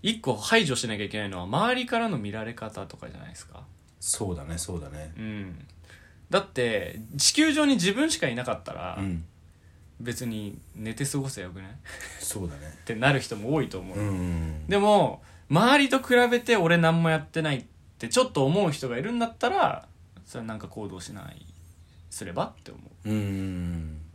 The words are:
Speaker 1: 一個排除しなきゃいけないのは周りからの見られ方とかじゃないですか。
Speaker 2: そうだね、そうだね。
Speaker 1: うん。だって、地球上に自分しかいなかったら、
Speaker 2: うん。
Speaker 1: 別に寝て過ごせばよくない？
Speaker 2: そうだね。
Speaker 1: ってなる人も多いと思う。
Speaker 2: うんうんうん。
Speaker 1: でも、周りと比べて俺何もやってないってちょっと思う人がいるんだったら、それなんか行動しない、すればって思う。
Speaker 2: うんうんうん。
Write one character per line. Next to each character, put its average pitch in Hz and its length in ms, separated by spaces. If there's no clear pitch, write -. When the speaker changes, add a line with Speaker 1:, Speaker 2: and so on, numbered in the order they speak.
Speaker 1:
一 214 180
個 120 160
排 220 300
除 131 100
し - 100
な 107 120
き - 20
ゃ 104 40
い 98 40
け 107 100
な 104 60
い 101 60
の 92 80
は 87 60
周 180 300
り 247 120
か 240 120
ら 226 120
の 151 80
見 104 120
ら 110 140
れ 113 80
方 107 340
と - 120
か - 100
じ - 80
ゃ - 20
な - 80
い - 40
で - 60
す - 100
か。 - 180
Speaker 2:
そ - 340
う 85 40
だ 71 80
ね、 82 140
そ 87 180
う 80 40
だ 71 100
ね。 76 260
Speaker 1:
う - 40
ん。 101 460
だ 196 120
っ 196 60
て、 104 540
地 - 160
球 311 200
上 302 120
に 277 100
自 190 180
分 294 180
し - 80
か 151 100
い 120 60
な 123 100
か 123 80
っ - 100
た - 120
ら、 87 260
Speaker 2:
う - 20
ん。 87 220
Speaker 1:
別 120 280
に 107 320
寝 110 180
て 139 140
過 147 100
ご 135 140
せ 104 100
ば 90 60
よ 92 80
く 95 80
な 95 60
い？ - 20
Speaker 2:
そ - 240
う 82 60
だ 71 60
ね。 76 260
Speaker 1:
っ - 20
て 113 100
な 123 200
る 135 40
人 - 160
も 110 200
多 151 80
い - 80
と 95 80
思 92 160
う。 101 40
Speaker 2:
う 104 40
ん 104 60
う 98 40
ん - 20
う 92 40
ん。 80 480
Speaker 1:
で 190 100
も、 202 460
周 233 300
り 277 100
と 262 120
比 247 140
べ 240 80
て 240 200
俺 170 180
何 165 260
も 165 60
や 160 80
っ 156 100
て - 140
な 151 140
い 120 60
っ - 40
て 117 120
ち 247 100
ょ 254 60
っ 254 40
と 139 140
思 175 240
う - 20
人 131 200
が 120 80
い 143 40
る 208 100
ん 240 60
だ 226 80
っ 233 100
た 240 120
ら、 - 400
そ - 100
れ 117 80
な 113 100
ん 107 40
か 98 100
行 104 180
動 92 140
し - 140
な 98 80
い、 - 140
す - 160
れ 170 80
ば - 100
っ - 180
て - 100
思 - 80
う。 104 40
Speaker 2:
う - 20
ん 107 40
う - 20
ん 107 40
う 101 60
ん。 87 680